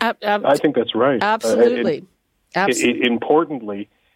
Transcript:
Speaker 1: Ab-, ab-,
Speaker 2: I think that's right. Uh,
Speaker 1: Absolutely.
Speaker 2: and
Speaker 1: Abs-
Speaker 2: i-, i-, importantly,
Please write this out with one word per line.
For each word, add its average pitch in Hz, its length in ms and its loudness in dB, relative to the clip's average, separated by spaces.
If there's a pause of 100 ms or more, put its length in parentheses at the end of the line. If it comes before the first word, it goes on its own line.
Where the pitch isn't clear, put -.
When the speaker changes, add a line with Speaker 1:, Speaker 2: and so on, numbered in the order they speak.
Speaker 1:
Ab-, 226 220 -2
ab-, 208 220 -2
Speaker 2:
I 143 120 4
think 147 180 0
that's 117 200 -2
right. 120 280 2
Uh, 98 40 0
Speaker 1:
Absolutely. 120 720 2
Speaker 2:
and - 80 -16 (480)
Speaker 1:
Abs- 170 300 0
Speaker 2:
i-, 127 40 4
i-, 123 180 0
importantly, 117 840 -2 (280)